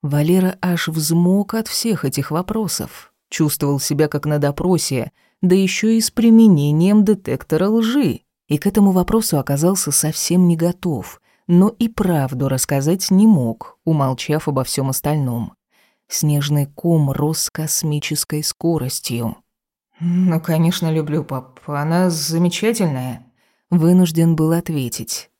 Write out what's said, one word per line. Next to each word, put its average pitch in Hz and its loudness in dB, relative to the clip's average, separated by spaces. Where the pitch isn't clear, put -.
Валера 160 2
аж 175 -2
взмок 170 0
от 226 -4
всех - -4
этих - -4
вопросов. 185 -6
Чувствовал 143 -2
себя 147 -2
как 147 -6
на 147 -2
допросе, 143 -2
да 180 4
еще 190 0
и 226 2
с 220 -4
применением 208 6
детектора 185 -2
лжи. 226 0
И 147 0
к - -2
этому 202 4
вопросу 185 0
оказался 147 0
совсем 170 0
не 170 2
готов – 165 -4
но 180 4
и 226 -2
правду 139 -2
рассказать 143 -2
не 190 6
мог, 131 0
умолчав 147 -2
обо 131 -2
всем 135 -4
остальном. 131 -4
Снежный 147 0
ком 151 0
рос 147 -2
с - -8
космической 151 -6
скоростью. 127 -4
"Ну, 175 0
конечно, 165 0
люблю, 151 -2
пап. 131 -10
Она 160 0
замечательная", 165 -2
вынужден 165 4
был 156 2
ответить. 147 -6